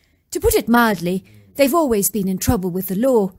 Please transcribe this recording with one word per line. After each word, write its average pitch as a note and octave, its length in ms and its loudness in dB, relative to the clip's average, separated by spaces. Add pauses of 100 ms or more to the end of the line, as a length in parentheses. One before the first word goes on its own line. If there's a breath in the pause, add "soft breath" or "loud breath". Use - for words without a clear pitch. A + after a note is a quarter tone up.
(300)
To E4 100 -8
put A4+ 140 2
it G4+ 140 -2
mildly, F#3+ 540 0 (340 soft breath)
they've C#4 180 2
always A#3 340 0
been G3 200 -4
in F#3 100 -4
trouble F#3+ 320 -2
with F#3 180 -6
the F#3+ 80 -4
law, A3 420 2